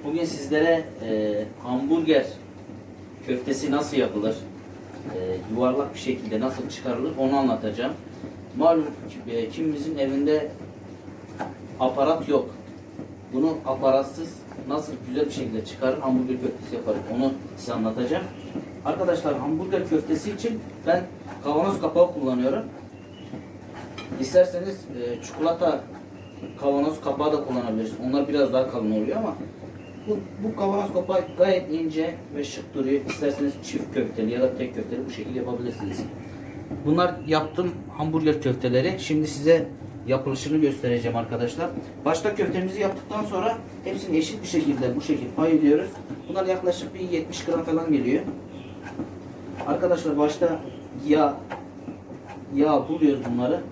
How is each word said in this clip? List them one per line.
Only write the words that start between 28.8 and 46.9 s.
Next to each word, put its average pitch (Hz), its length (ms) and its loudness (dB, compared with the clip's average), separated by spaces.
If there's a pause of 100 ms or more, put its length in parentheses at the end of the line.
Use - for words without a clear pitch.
oluyor 110 260 0
ama 220 180 -2 (720)
bu, 214 100 2 (260)
bu 220 120 -2
kavanoz 202 380 0
kapağı 180 280 2 (160)
gayet 180 340 4
ince 160 440 0 (200)
ve 143 80 -2
şık - 300 -8
duruyor. 135 360 2
İsterseniz 143 440 0 (100)
çift - 300 -6
köfteli 110 380 0
ya 123 100 0
da 131 160 2
tek 127 180 -4
köfteli 120 300 -4
bu 127 40 -8
şekilde 123 300 -6
yapabilirsiniz. 120 640 -4 (840)
Bunlar 175 300 4 (120)
yaptığım 156 440 2 (260)
hamburger 156 440 2
köfteleri. 131 580 2
Şimdi 151 280 2
size 156 400 6 (400)
yapılışını 135 500 2
göstereceğim 120 600 2
arkadaşlar. 117 520 -2 (360)
Başta 202 300 2
köftemizi 185 460 0
yaptıktan 214 420 -2
sonra 208 340 0 (260)
hepsini 185 340 -2
eşit - 260 0
bir - 40 -8
şekilde 131 480 2
bu 151 60 -2
şekilde 123 340 0
pay 160 200 6
ediyoruz. 151 340 6 (400)
Bunlar 185 160 0
yaklaşık 185 480 0